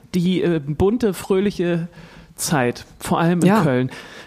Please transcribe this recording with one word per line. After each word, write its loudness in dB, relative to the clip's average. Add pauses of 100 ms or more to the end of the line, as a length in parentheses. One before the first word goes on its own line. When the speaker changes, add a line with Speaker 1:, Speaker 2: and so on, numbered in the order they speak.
(140)
Speaker 1:
die, 0
äh, 0
bunte, 0
fröhliche -2 (460)
Zeit, -2 (140)
vor -2
allem 2
in 6
Speaker 2:
Ja. 4
Speaker 1:
Köln. 2 (380)